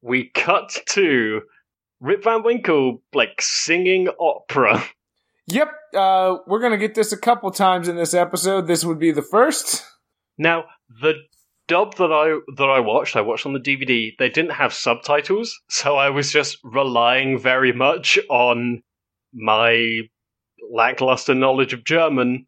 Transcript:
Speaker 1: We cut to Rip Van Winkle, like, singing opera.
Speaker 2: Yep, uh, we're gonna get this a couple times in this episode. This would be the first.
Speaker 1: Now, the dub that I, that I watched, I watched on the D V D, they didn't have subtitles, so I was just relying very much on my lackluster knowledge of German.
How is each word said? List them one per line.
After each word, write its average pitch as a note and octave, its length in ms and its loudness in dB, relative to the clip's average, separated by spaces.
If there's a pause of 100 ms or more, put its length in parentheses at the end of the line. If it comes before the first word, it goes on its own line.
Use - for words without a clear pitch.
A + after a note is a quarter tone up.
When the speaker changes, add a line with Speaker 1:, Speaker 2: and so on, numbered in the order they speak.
Speaker 1:
We B2 280 -2
cut - 600 -2
to A#2+ 520 0 (580)
Rip G3 240 -2
Van A3+ 200 0
Winkle, D#3 580 0 (120)
like, A#2+ 280 -2
singing F#3 680 0 (100)
opera. D3 640 0 (640)
Speaker 2:
Yep, C#4+ 240 0 (240)
uh, F#3+ 500 2
we're G3+ 140 -2
gonna A#3 180 0
get G#3+ 180 -4
this G#3+ 160 0
a G3+ 60 -6
couple A#3 340 0
times F#3 360 0
in F3 80 -4
this E3+ 180 -2
episode. F3 540 0
This E3 160 0
would E3 160 -4
be E3 120 2
the D3 100 -2
first. - 640 0 (520)
Speaker 1:
Now, E3 280 0 (360)
the D#3 120 2 (540)
dub F#3+ 280 0
that F3 160 2
I, D#3 260 2 (200)
that C#3 120 0
I C3+ 100 4
watched, A#2+ 360 0
I A2 60 2
watched A2 260 -4
on C#3 60 -6
the C3+ 60 -4
D C3+ 160 -2
V C3+ 100 -8
D, A#2 340 -2
they B2+ 100 0
didn't D#3+ 220 -2
have C#3+ 220 -2
subtitles, D3 920 -2
so - 280 -2
I C#3 160 2
was C#3+ 200 -4
just - 320 -2
relying B2+ 760 0
very B2+ 320 2
much C#3 480 2 (100)
on A#2+ 540 0 (500)
my A2+ 680 2 (720)
lackluster B2+ 600 0
knowledge C3 400 2
of A#2 100 -12
German. C3 640 0